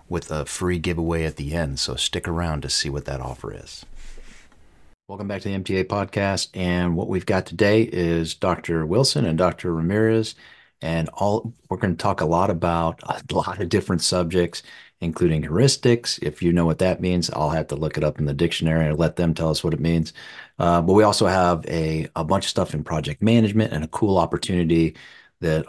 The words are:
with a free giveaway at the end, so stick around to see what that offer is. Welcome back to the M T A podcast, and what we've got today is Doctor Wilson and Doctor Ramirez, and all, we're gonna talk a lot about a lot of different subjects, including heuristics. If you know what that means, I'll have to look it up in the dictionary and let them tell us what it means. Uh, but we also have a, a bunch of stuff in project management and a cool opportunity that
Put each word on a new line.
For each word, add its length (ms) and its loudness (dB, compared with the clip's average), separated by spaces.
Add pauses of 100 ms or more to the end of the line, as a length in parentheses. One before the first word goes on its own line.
with 220 -6
a 160 -4
free 320 -2
giveaway 440 -2
at 120 -4
the 180 -6
end, 240 -2
so 160 -4
stick 340 -4
around 360 -2
to 60 -8
see 200 -2
what 160 -6
that 160 -8
offer 320 -10
is. 320 -18 (1200)
Welcome 200 -10
back 160 -6
to 60 -6
the 40 -2
M 100 -4
T 140 -2
A 80 2
podcast, 720 0
and 400 0
what 120 -2
we've 200 -2
got 180 2
today 380 4
is 500 0
Doctor 540 -2
Wilson 360 2
and 140 0
Doctor 340 0
Ramirez, 600 0 (480)
and 280 -2
all, 440 -2 (160)
we're 80 -4
gonna 160 0
talk 280 -2
a 40 2
lot 240 2
about 540 -2
a 320 -6
lot 260 -2
of 80 -4
different 320 0
subjects, 600 0 (360)
including 440 0
heuristics. 800 2
If 220 -6
you 80 4
know 140 4
what 140 2
that 220 0
means, 300 0
I'll 180 -2
have 180 -2
to 80 -8
look 220 -4
it 60 0
up 160 0
in 60 0
the 100 -2
dictionary 520 2
and 120 0
let 160 2
them 180 2
tell 160 -2
us 140 -2
what 100 0
it 60 -2
means. 340 0 (460)
Uh, 200 4
but 140 2
we 100 8
also 220 4
have 420 2
a, 480 -2
a 80 -2
bunch 220 0
of 60 -4
stuff 240 -2
in 80 -4
project 360 -4
management 540 4
and 100 -2
a 40 -8
cool 320 2
opportunity 760 2 (440)
that 300 0